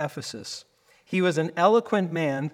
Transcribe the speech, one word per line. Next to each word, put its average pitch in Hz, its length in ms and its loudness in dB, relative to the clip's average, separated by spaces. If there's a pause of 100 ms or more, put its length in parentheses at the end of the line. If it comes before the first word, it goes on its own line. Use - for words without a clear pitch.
Ephesus. - 600 -10 (400)
He 180 160 -2
was 175 180 2
an 160 180 -2
eloquent 202 560 2
man, 151 420 -2